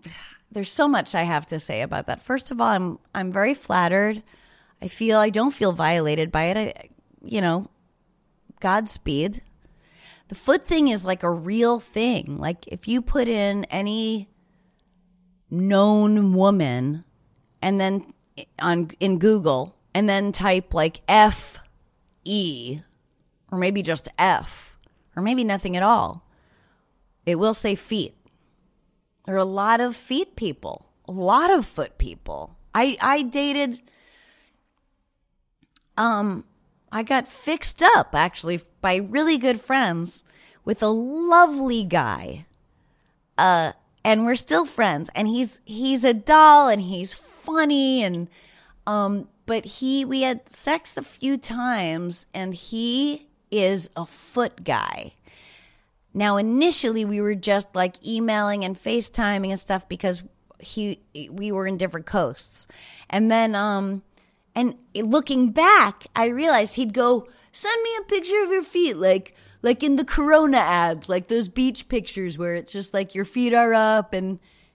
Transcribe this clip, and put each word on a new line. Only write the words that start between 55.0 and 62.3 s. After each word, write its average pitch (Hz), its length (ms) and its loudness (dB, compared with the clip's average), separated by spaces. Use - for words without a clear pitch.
Now, 202 220 0
initially, 226 680 0
we 208 160 -4
were 208 140 0
just, 196 400 0
like, 180 320 -2
emailing 208 580 -2
and 185 120 -6
FaceTiming 208 760 -2
and 190 100 -4
stuff - 280 -4
because 180 340 -4
he, - 420 -8
we 202 220 -8
were 190 140 -2
in 190 100 -4
different 170 300 -6
coasts. - 600 -4